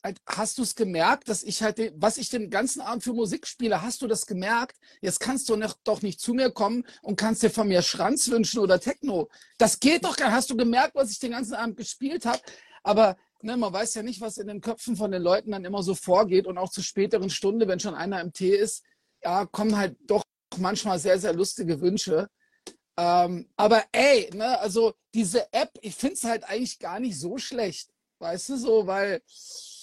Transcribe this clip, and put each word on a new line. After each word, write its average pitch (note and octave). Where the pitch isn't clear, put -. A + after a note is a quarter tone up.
Alt-, G3
hast G#3
du's B3
gemerkt, G3
dass G#3
ich -
halt G#3+
den, A3
was G3
ich C4
den A3
ganzen A#3
Abend A#3
für B3
Musik A3
spiele, G#3
hast A#3
du B3+
das G#3
gemerkt? A3
Jetzt -
kannst B3+
du A3+
nicht, G#3+
doch G#3+
nicht G3+
zu A#3+
mir B3+
kommen A#3
und G3+
kannst A3
dir A3
von G#3
mir F3+
Schranz A#3+
wünschen A#3
oder F#3
Techno. G#3+
Das A3
geht D#4
doch F4
gar D4
nicht. A#3
Hast B3
du A#3+
gemerkt, A#3+
was C4
ich -
den B3
ganzen A#3
Abend A3+
gespielt C#4
hab?“ B3
Aber, G3+
ne, A3+
man A3
weiß G#3
ja A3
nicht, A3
was A3+
in D4
den G#3
Köpfen A3
von G3
den F#3
Leuten G3
dann G3
immer G3
so F3+
vorgeht F#3
und F3+
auch F3+
zur F#3
späteren G3
Stunde, G#3+
wenn F3+
schon G3
einer F#3
im E3+
Tee F#3
ist, G#3
ja, F3+
kommen G#3+
halt F#3+
doch G3+
manchmal F#3
sehr, F#3
sehr F#3
lustige E3+
Wünsche. F3+
Ähm, F3
aber G#3+
ey, B3+
ne, G#3+
also G#3+
diese G#3+
App, C4
ich G3
find's D4+
halt A3+
eigentlich A3+
gar F3+
nicht A#3
so F3
schlecht, A3+
weißt E3+
du, C4+
so, A3
weil, F#3+